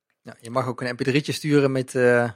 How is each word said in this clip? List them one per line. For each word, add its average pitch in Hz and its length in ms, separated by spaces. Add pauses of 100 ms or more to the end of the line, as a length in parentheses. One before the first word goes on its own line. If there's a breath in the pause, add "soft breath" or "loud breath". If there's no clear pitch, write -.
(220)
Ja, 117 180
je 117 100
mag 123 180
ook 120 140
een 123 120
M - 20
P 135 80
drietje 135 280
sturen 139 400
met, 131 240
eh, 120 400